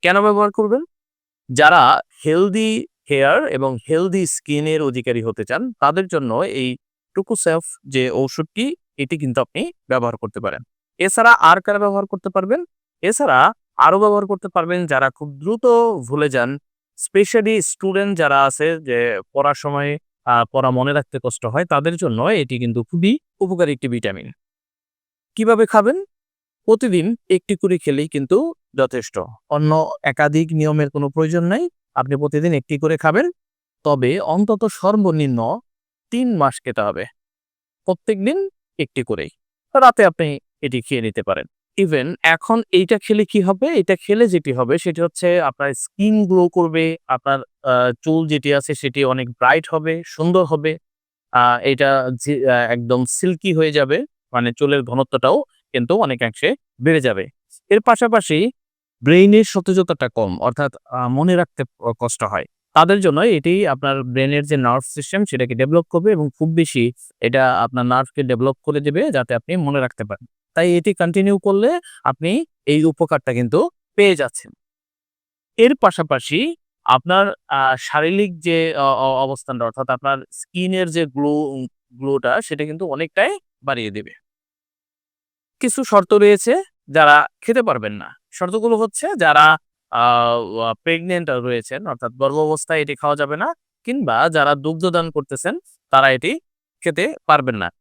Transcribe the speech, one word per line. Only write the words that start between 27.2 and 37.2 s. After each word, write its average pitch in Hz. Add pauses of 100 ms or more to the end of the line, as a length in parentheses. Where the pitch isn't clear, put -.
একটি 190
করে 185
খেলেই 147
কিন্তু 196 (220)
যথেষ্ট। 123 (300)
অন্য 151 (120)
একাধিক 151
নিয়মের 151
কোনো 143
প্রয়োজন 160
নাই। 240 (260)
আপনি 131
প্রতিদিন 147
একটি 143
করে 156
খাবেন, 190 (540)
তবে 143
অন্তত 196
সর্বনিম্ন 160 (500)
তিন 240
মাস 139
খেতে 113
হবে। 101 (800)